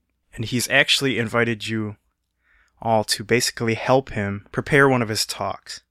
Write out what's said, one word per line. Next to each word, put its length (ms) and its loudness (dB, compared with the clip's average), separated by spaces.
and 120 -6
he's 240 -2
actually 480 2
invited 500 -2
you 280 -4
all 240 2
to 180 -4
basically 520 0
help 360 0
him 400 -4
prepare 380 4
one 140 2
of 80 -2
his 160 -2
talks. 640 -8